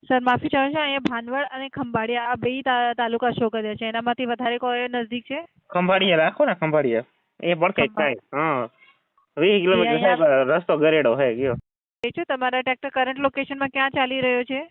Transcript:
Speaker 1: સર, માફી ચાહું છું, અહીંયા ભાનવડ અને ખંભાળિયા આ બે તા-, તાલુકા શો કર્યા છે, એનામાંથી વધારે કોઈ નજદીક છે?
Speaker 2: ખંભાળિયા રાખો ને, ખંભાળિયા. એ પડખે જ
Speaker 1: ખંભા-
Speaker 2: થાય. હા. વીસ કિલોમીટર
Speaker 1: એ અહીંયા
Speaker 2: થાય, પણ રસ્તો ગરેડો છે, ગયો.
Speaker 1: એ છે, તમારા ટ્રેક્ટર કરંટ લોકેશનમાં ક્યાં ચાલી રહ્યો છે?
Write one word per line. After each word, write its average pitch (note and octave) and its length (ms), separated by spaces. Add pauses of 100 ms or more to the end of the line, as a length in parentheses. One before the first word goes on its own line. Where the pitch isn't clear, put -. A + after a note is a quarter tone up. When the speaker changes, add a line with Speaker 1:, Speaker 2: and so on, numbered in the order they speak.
Speaker 1:
સર, B3+ 140
માફી B3 280
ચાહું C#4 260
છું, D#4 80
અહીંયા C#4 160
ભાનવડ B3 460
અને C4+ 240
ખંભાળિયા A#3 540
આ A#3+ 120
બે B3 280
તા-, A#3+ 300
તાલુકા A#3 380
શો A#3 180
કર્યા G#3+ 260
છે, A3+ 120
એનામાંથી A#3 380
વધારે A#3+ 340
કોઈ B3 300
નજદીક A#3+ 360
છે? D4+ 220 (240)
Speaker 2:
ખંભાળિયા F#3 460
રાખો E3 280
ને, A#3+ 100
ખંભાળિયા. D3 480 (400)
એ E3+ 120
પડખે E3 320
જ A3 40
Speaker 1:
ખંભા- D3+ 240
Speaker 2:
થાય. C3+ 260
હા. C#3 280 (680)
વીસ G3 240
કિલોમીટર F3+ 320
Speaker 1:
એ - 20
અહીંયા - 220
Speaker 2:
થાય, C#3+ 280
પણ B2+ 60
રસ્તો E3 280
ગરેડો D3 380
છે, C3 180
ગયો. B2+ 200 (520)
Speaker 1:
એ A#3+ 40
છે, E4+ 140
તમારા B3+ 360
ટ્રેક્ટર B3+ 280
કરંટ C4 300
લોકેશનમાં C#4 500
ક્યાં C4+ 220
ચાલી C4 300
રહ્યો B3 220
છે? C4+ 280